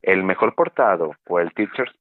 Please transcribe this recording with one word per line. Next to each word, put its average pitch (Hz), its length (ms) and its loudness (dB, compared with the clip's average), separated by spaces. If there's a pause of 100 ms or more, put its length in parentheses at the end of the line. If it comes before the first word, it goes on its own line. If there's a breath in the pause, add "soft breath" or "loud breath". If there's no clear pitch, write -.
el 95 200 2
mejor 95 320 0
portado, 95 580 0 (140)
o 87 140 0
el 85 140 -2
teacher's 107 460 -4